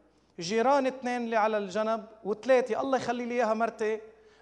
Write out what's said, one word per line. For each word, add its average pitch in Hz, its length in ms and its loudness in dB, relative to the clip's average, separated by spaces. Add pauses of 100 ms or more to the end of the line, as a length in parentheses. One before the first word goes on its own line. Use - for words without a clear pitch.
(400)
جيران 226 460 2
اتنين 247 360 -4
اللي 226 140 -4
على 214 220 2
الجنب، 208 480 -2 (180)
وثلاثة 233 580 2
الله 269 160 2
يخلي 240 280 -4
لي 240 80 -6
إياها 233 200 2
مرتي، 220 480 -2 (400)